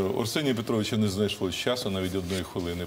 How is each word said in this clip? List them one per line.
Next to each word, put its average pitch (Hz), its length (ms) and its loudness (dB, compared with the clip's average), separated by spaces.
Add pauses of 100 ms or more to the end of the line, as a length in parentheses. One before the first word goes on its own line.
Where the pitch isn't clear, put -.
(160)
у - 40 0
Арсенія 131 340 2
Петровича 113 420 0
не 107 120 4
знайшлось 95 460 0
часу 123 360 0
навіть 95 240 0
одної 92 280 -2
хвилини 87 440 -4